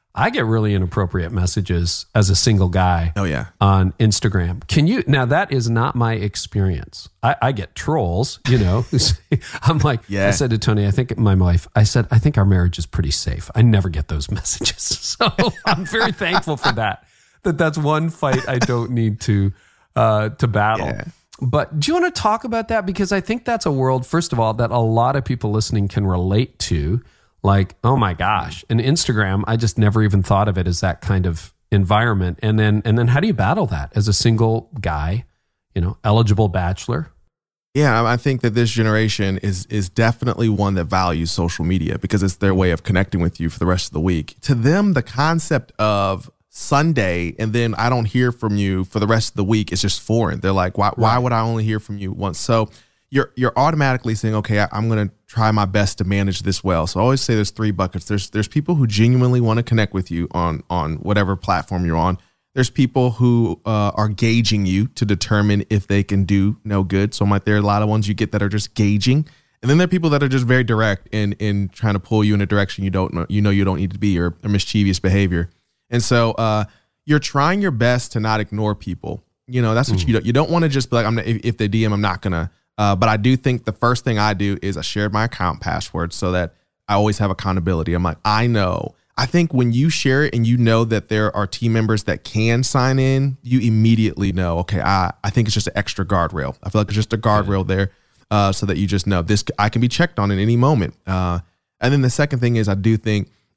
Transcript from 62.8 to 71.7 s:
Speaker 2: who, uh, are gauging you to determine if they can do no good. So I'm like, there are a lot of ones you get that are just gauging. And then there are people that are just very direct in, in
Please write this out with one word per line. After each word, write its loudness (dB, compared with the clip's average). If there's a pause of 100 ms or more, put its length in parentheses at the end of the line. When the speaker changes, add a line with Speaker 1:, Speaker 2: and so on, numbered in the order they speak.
Speaker 2:
who, 0
uh, 0
are 0
gauging 0
you 2
to -4
determine 0
if 0
they 2
can 0
do 0
no -2
good. -2
So -2
I'm 2
like, 0
there 2
are 2
a 2
lot 0
of 0
ones 0
you -2
get -4
that -2
are 0
just -6
gauging. 2 (340)
And -4
then 4
there 4
are -2
people 0
that 2
are 2
just 0
very 4
direct 0
in, -2
in -2